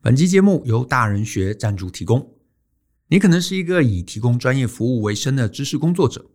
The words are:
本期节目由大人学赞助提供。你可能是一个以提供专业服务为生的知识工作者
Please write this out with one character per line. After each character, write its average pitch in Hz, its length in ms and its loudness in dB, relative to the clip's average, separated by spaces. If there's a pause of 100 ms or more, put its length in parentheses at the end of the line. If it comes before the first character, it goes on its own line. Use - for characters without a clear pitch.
本 117 100 2
期 156 140 4
节 190 140 4
目 196 240 4
由 117 180 0
大 127 240 0
人 101 160 -2
学 104 320 -4
赞 104 220 -4
助 92 120 -8
提 - 140 -12
供。 120 320 -2 (720)
你 165 100 2
可 196 120 4
能 175 120 4
是 180 140 -6
一 190 80 -4
个 175 180 0
以 98 220 0
提 - 160 -12
供 120 180 0
专 127 200 0
业 127 100 -2
服 107 180 -6
务 123 160 -2
为 104 140 -2
生 135 180 -4
的 127 140 0
知 139 160 -6
识 143 140 -6
工 160 160 0
作 170 160 0
者 - 260 -12